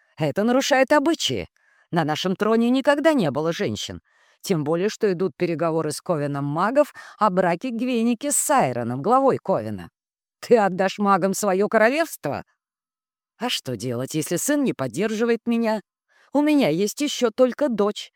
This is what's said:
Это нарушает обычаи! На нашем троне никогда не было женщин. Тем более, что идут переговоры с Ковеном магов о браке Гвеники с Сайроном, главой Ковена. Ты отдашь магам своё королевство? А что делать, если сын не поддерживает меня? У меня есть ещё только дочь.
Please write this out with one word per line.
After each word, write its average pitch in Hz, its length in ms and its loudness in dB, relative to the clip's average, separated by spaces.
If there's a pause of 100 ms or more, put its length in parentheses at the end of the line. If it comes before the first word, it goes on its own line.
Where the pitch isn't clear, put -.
(160)
Это 156 280 -2
нарушает 262 480 2
обычаи! 277 560 0 (420)
На 165 140 0
нашем 151 320 -2
троне 226 340 2
никогда 285 420 2
не 202 180 2
было 156 220 -2
женщин. 107 480 -6 (400)
Тем 165 220 -2
более, 170 260 -2
что 214 220 -2
идут 175 260 -2
переговоры 160 540 -2
с - 100 -8
Ковеном 143 440 -4
магов 196 500 0 (240)
о 214 120 4
браке 180 400 0
Гвеники 240 600 -2
с 262 60 -2
Сайроном, 127 680 0
главой 247 360 2
Ковена. 107 500 -4 (520)
Ты 240 180 4
отдашь 190 400 0
магам 196 360 2
своё 196 340 0
королевство? 220 760 0 (960)
А 240 100 -6
что 131 280 -6
делать, 120 380 -6
если 156 220 -2
сын 294 280 0
не 196 80 0
поддерживает 214 720 -2
меня? 226 340 0 (520)
У 285 100 2
меня 294 260 4
есть 180 320 -2
ещё 247 300 -2
только 254 380 2
дочь. 208 480 -2